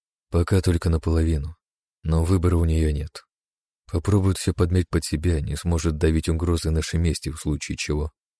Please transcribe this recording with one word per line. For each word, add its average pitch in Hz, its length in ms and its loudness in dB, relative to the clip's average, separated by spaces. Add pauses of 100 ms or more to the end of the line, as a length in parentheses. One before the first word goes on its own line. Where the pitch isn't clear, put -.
(300)
Пока 87 320 2
только 85 260 0
наполовину, 80 680 0 (460)
но 80 220 2
выбора 87 320 2
у 85 80 2
нее 80 280 2
нет. 73 320 -8 (640)
Попробует 95 520 2
все - 160 -2
подмять 90 340 2
под 82 160 0
себя, 80 360 -2
не 73 160 -4
сможет 82 420 0
давить 80 300 2
угрозы 82 420 0
нашей 80 280 -2
мести 85 300 -2
в 78 100 -8
случае - 380 -4
чего. 73 340 -4 (300)